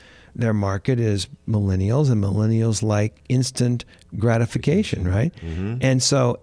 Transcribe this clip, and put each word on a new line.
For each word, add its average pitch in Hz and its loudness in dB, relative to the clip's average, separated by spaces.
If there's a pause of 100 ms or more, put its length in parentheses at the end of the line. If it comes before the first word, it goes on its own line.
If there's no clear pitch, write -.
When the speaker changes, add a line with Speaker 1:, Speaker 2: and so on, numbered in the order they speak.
(340)
Speaker 1:
their 113 0
market 101 0
is 104 0 (200)
millennials, 104 2
and 107 2
millennials 110 0
like 107 -2
instant 123 -2 (340)
gratification, 117 0
right? 107 0
Speaker 2:
Mm-hmm. 90 -6
Speaker 1:
And 131 2
so 127 0